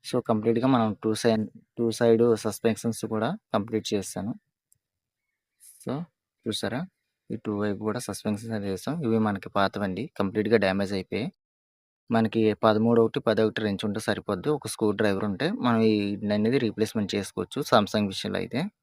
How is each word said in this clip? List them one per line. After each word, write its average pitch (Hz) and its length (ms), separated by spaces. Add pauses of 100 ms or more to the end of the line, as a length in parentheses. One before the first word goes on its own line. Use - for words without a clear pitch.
So, 127 180
కంప్లీట్‌గా 113 480
మనం 113 280
టూ 110 160
సైన్-, 110 340 (260)
టూ 117 180
సైడ్ 117 320 (160)
సస్పెన్షన్స్ 110 680
కూడా 110 220 (200)
కంప్లీట్ 107 380
చేశాను. 101 460 (1400)
So, 123 160 (520)
చూసారా? 110 340 (500)
ఈ 113 80
టూ 107 180
వైపు 101 260
కూడా 107 180
సస్పెన్షన్స్ 107 460
అనేది 107 220
చేసాం. 98 340
ఇవి 113 180
మనకి 104 320
పాతవండి. 98 520 (120)
కంప్లీట్‌గా 104 420
డ్యామేజ్ 98 360
అయిపోయాయి. 101 340 (840)
మనకి 113 320 (180)
పదమూడు 113 400
ఒకటి, 113 200
పది 110 220
ఒకటి 107 200
రెంచ్ 101 220
ఉంటే 104 160
సరిపోద్ది. 98 500
ఒక 143 180
స్క్రూ 110 240
డ్రైవర్ 101 340
ఉంటే 104 220 (120)
మనం 117 240
ఈ 110 100 (320)
అనేది 107 340
రీప్లేస్‌మెంట్ 107 520
చేసుకోవచ్చు 101 540
Samsung 104 420
విషయంలో 95 320
అయితే. 107 200 (220)